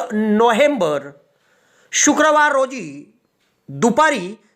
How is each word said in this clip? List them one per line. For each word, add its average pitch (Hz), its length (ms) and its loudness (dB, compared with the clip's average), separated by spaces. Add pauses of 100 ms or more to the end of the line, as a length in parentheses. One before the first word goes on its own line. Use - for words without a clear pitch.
(120)
नोव्हेंबर 214 960 0 (840)
शुक्रवार 294 600 2
रोजी 240 600 -6 (560)
दुपारी 220 720 0 (180)